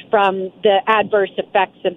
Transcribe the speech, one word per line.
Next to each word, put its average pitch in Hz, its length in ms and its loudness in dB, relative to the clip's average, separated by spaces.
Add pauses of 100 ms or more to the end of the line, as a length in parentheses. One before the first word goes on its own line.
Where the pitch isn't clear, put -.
from 190 420 0 (120)
the 196 240 2
adverse 208 500 0
effects 190 480 -2
of 180 120 -4